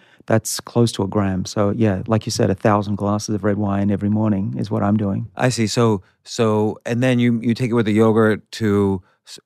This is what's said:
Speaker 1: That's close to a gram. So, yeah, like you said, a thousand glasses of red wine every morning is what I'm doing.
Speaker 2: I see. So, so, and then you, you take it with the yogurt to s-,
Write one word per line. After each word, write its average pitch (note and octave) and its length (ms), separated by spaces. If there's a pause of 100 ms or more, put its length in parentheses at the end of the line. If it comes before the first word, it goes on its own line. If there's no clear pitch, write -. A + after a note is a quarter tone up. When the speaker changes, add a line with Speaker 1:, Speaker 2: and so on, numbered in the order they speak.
(280)
Speaker 1:
That's - 320
close A#2+ 340
to - 100
a G2+ 40
gram. F#2+ 380
So, G2+ 240
yeah, G2+ 380
like A2 180
you A2 60
said, A2+ 180
a G2 60
thousand G#2 400
glasses G#2 400
of F#2+ 80
red G2+ 140
wine G2+ 340
every G2+ 180
morning G#2+ 480
is G#2 140
what A2 100
I'm G#2 160
doing. G#2+ 380
Speaker 2:
I - 140
see. A#2 180
So, A2 340 (220)
so, G#2+ 640
and A#2+ 180
then B2+ 160
you, A#2+ 220
you A#2+ 120
take A#2+ 160
it A2+ 60
with A#2 100
the G#2+ 80
yogurt A2 600
to G2+ 500 (240)
s-, - 180